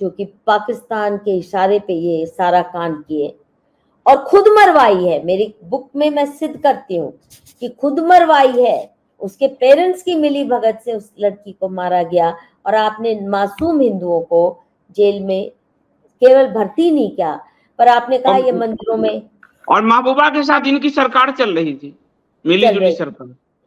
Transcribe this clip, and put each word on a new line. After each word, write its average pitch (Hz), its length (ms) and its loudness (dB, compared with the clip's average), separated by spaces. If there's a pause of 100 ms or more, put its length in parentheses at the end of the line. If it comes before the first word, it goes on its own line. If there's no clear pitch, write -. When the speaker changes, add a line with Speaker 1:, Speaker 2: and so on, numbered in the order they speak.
Speaker 1:
जो 190 100 -4
कि 196 140 -10
पाकिस्तान 208 920 -4
के 202 220 -4
इशारे 190 400 -2
पे 202 140 -6
ये 165 340 -4
सारा 175 360 0
कांड 170 420 -8
किए 151 320 -6 (720)
और 277 100 6
खुद 392 320 2
मरवाई 302 560 4
है, 156 200 -2
मेरी 190 300 -2 (100)
बुक 254 320 -10
में 302 140 0
मैं 285 160 -2
सिद्ध 302 340 -10
करती - 360 -2
हूँ 156 180 -6 (460)
कि 240 80 -10
खुद 269 320 -4
मरवाई 311 640 4
है, 196 320 -2 (260)
उसके 233 280 -4
पेरेंट्स 302 540 2
की 359 120 -4
मिली 285 300 0
भगत 220 400 -2
से 233 80 -6
उस 208 280 -12
लड़की 202 320 -4
को 190 160 -8
मारा 180 340 -2
गया 170 340 -2 (300)
और 202 80 0
आपने 220 460 -2
मासूम 202 600 -2
हिंदुओं 180 400 0
को 170 420 0 (340)
जेल 202 260 0
में 190 280 -6 (680)
केवल 262 260 6
भर्ती 220 440 -2
नहीं 262 260 -2
किया, 160 240 -4 (380)
पर 240 100 6
आपने 240 300 2
कहा, 247 140 2
Speaker 2:
और 262 120 2
Speaker 1:
"ये 254 80 2
मंदिरों 226 440 -4
में।" 220 260 -4 (460)
Speaker 2:
और - 140 2
महबूबा 254 460 2
के 294 140 -2
साथ 285 240 0
इनकी 277 240 0
सरकार 269 400 0
चल 254 240 -2
रही 160 200 -4
थी, 143 240 -18 (480)
मिली 185 160 2
Speaker 1:
चल 226 120 4
Speaker 2:
जुली 190 120 0
Speaker 1:
रही। 170 100 0
Speaker 2:
सरकार। 131 380 -12 (320)